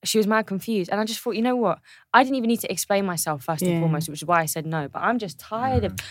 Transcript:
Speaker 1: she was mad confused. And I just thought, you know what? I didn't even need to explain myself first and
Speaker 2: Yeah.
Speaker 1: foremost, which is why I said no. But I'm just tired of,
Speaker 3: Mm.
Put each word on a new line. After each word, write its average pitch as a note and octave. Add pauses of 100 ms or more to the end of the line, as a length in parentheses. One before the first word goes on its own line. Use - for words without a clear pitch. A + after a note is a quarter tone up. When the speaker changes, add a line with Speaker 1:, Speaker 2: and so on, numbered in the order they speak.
Speaker 1:
she -
was G#3+
mad A3
confused. G3
And G3+
I A3
just A3
thought, A3+
you A3
know B3
what? A3 (340)
I B3
didn't C4+
even A3+
need A#3
to -
explain G3
myself D#3+
first D#3+
and F3
Speaker 2:
Yeah. E3
Speaker 1:
foremost, D#3+
which D3
is D3+
why E3+
I D#3
said D#3
no. D#3+
But -
I'm A#3
just F#3+
tired A#3+
of, F#3+
Speaker 3:
Mm. -